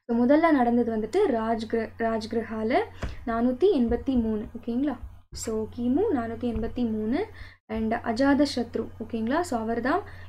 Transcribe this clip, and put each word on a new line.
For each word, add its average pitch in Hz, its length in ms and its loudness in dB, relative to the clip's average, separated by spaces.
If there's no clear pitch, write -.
So, 240 200 2
முதல்ல 320 260 6
நடந்தது 240 440 4
வந்துட்டு 285 360 2
ராஜ்கிர-, 226 680 0
ராஜ்கிரஹால 226 880 0
நானூத்தி 247 500 2
எண்பத்தி 240 460 2
மூணு, 220 240 0
ஓகேங்களா? 247 380 -2
So, 220 360 -6
கிமு 247 240 2
நானூத்தி 233 400 -4
எண்பத்தி 226 360 -2
மூணு. 226 360 -2
And 220 260 -2
அஜாதசத்ரு, 240 960 0
ஓகேங்களா? 226 380 -2
So, 254 180 -2
அவர் 233 220 -2
தான் 302 200 0